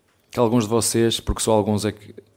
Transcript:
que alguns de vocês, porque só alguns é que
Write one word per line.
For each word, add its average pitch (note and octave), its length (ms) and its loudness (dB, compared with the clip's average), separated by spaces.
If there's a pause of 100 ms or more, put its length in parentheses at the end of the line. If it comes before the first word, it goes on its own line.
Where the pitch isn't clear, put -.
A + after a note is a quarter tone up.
(300)
que A#2+ 100 -6
alguns A#2 260 2
de G2+ 40 -8
vocês, A2+ 500 0
porque - 220 -4
só A2+ 120 2
alguns G#2 320 0
é G#2 60 -2
que - 220 -20 (240)